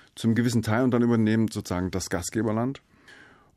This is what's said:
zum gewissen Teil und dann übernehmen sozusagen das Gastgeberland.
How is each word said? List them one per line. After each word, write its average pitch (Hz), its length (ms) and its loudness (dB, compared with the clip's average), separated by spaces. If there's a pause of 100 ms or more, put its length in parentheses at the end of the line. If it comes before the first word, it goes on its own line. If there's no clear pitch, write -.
(160)
zum 113 200 0
gewissen 117 260 2
Teil 110 220 0
und 127 80 2
dann 120 100 2
übernehmen 113 480 4
sozusagen 92 420 -4
das 90 180 -6
Gastgeberland. 110 720 -4 (760)